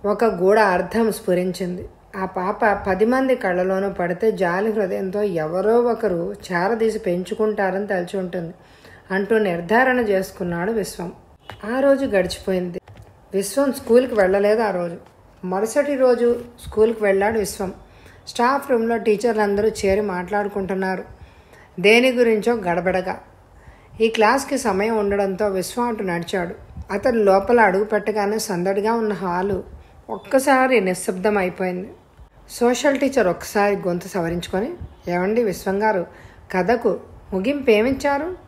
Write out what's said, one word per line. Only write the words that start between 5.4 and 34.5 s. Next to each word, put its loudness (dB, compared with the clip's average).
ఒకరు -2
చేరదీసి -2
పెంచుకుంటారని -2
తలచి -4
ఉంటుంది -6
అంటూ 0
నిర్ధారణ 2
చేసుకున్నాడు -2
విశ్వం. -6
ఆ 0
రోజు 4
గడిచిపోయింది. -2
విశ్వం 0
స్కూల్కి 2
వెళ్ళలేదు 4
ఆ 0
రోజు. -4
మరుసటి 0
రోజు 2
స్కూల్కి 0
వెళ్ళాడు 2
విశ్వం. -4
స్టాఫ్ 0
రూమ్లో 0
టీచర్లందరూ 0
చేరి 0
మాట్లాడుకుంటున్నారు -4
దేని 6
గురించో 4
గడబడగా. -2
ఈ 4
క్లాస్కి 2
సమయం 0
ఉండడంతో 0
విశ్వం -2
అటు -4
నడిచాడు. -4
అతను 0
లోపల 4
అడుగు 4
పెట్టగానే -2
సందడిగా -2
ఉన్న -2
హాలు -2
ఒక్కసారి 2
నిశ్శబ్దం -2
అయిపోయింది. -4
సోషల్ 2
టీచర్ 2
ఒక్కసారి 0
గొంతు -4
సవరించుకొని, -4